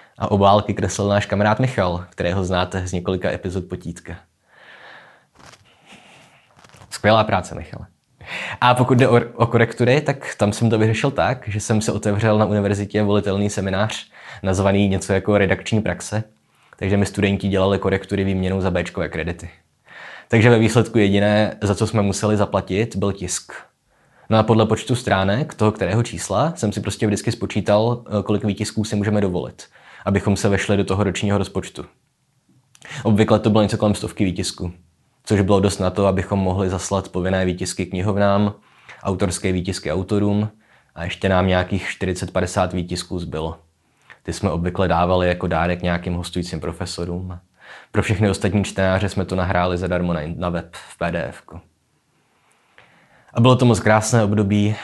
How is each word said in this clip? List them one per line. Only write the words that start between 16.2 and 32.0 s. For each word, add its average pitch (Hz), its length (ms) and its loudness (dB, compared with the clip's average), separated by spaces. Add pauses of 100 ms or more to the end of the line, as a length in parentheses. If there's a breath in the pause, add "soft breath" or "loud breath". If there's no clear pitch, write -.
takže 95 180 0
mi 101 100 2
studenti 98 420 0
dělali 95 300 2
korektury 98 460 0
výměnou 95 360 0
za 92 100 0
béčkové 87 380 -4
kredity. 85 420 -8 (800 loud breath)
Takže 117 220 6
ve 117 80 8
výsledku 113 400 2
jediné, 104 640 2
za 101 120 2
co 107 120 0
jsme 107 160 0
museli 104 340 0
zaplatit, 101 600 -2
byl 98 160 -2
tisk. - 400 -8 (800 soft breath)
No 110 80 4
a 110 40 6
podle 110 240 4
počtu 110 300 -2
stránek 98 580 -2
toho 107 180 2
kterého 98 300 -2
čísla 117 540 -2
jsem 104 160 -2
si - 80 -6
prostě - 260 -4
vždycky 101 260 -2
spočítal, 107 760 0
eh, 101 160 -2
kolik 104 220 -2
výtisků 107 400 -2
si 107 120 -4
můžeme 104 240 0
dovolit, 87 440 -4 (400 loud breath)
abychom 98 320 2
se - 120 0
vešli 101 280 0
do 98 80 2
toho 95 200 0
ročního 101 340 0
rozpočtu. 95 460 -8 (1200 loud breath)